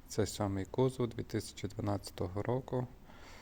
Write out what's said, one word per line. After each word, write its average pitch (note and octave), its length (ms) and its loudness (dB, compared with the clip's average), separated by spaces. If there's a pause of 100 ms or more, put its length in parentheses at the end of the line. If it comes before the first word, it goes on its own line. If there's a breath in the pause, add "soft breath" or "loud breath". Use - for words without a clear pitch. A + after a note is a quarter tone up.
Це G#2 180 2
сьомий G2 380 2
кузов B2+ 440 4
дві A2+ 140 -4
тисячі - 460 -2
дванадцятого G2+ 760 0
року B2+ 440 2 (560 loud breath)